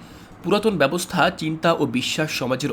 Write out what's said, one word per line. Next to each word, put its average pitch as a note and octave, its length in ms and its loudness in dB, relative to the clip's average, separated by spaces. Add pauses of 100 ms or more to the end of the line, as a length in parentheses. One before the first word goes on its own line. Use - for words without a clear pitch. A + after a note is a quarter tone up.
(440)
পুরাতন G#3 340 2
ব্যবস্থা, E3+ 520 2
চিন্তা D#3+ 420 0
ও D3 140 0
বিশ্বাস B2 440 -2
সমাজের B2+ 420 -2